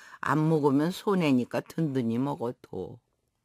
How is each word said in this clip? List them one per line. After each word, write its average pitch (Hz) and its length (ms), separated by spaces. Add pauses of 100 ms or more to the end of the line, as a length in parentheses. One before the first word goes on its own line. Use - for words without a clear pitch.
(200)
안 156 280
먹으면 147 420
손해니까 143 720
든든히 131 580
먹어도." 123 800 (460)